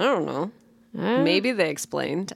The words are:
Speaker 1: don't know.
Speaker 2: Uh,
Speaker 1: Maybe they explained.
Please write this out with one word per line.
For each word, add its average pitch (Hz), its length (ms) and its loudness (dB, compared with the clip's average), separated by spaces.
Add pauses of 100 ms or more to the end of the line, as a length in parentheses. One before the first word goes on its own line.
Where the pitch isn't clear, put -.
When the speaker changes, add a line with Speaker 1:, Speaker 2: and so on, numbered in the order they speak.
Speaker 1:
don't 196 240 2
know. 147 260 -4 (460)
Speaker 2:
Uh, 233 260 0
Speaker 1:
Maybe 196 280 2
they 190 180 2
explained. 147 680 -4